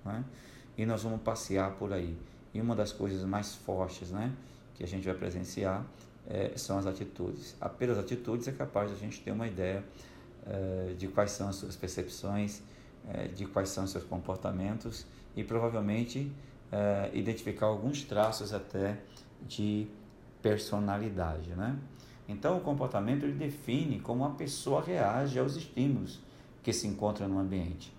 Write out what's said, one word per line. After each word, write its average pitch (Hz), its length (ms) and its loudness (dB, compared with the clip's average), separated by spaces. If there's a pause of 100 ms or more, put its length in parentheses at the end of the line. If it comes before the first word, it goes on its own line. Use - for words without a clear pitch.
né? 113 220 -4 (520)
E 110 80 2
nós 110 180 4
vamos 110 180 0
passear 95 540 2
por 98 180 0
aí. 85 240 0 (360)
E 107 60 0
uma 117 160 4
das 104 160 4
coisas 95 320 0
mais 101 320 0
fortes, 92 560 -2
né, 113 220 0 (420)
que - 80 -6
a 90 40 -2
gente 95 180 -4
vai 92 100 2
presenciar, 95 680 0 (420)
é, 98 300 0
são 98 200 0
as 95 80 2
atitudes. - 760 -4
A, 101 80 4
pelas 123 280 4
atitudes 120 520 0
é - 20 0
capaz 104 380 2
de 101 80 -4
a - 20 -8
gente 107 220 -6
ter 101 100 -4
uma 113 160 2
ideia, 95 340 2 (640)
é, 92 520 0
de 95 100 -2
quais 101 240 4
são 101 160 -2
as 98 80 -2
suas 95 220 -8
percepções, 101 840 -2 (460)
é, - 220 -4
de 98 160 -4
quais 95 240 2
são 95 160 0
os 95 60 -2
seus 92 120 -4
comportamentos 95 1000 -2 (320)
e 107 40 0
provavelmente, 117 880 2 (400)
é, 101 440 2
identificar 107 540 2
alguns 110 360 2
traços 107 500 4
até 101 460 0 (420)
de 104 460 0 (520)
personalidade, 101 1160 2
né? 117 220 0 (520)
Então, 143 280 2
o 180 40 0
comportamento, 139 640 2
ele 143 100 2
define 143 680 0
como 123 240 2
a 147 60 2
pessoa 151 540 0
reage 131 560 4
aos 139 160 4
estímulos 127 640 2 (400)
que - 100 2
se 104 160 0
encontram 104 400 2
no 95 120 4
ambiente 92 600 0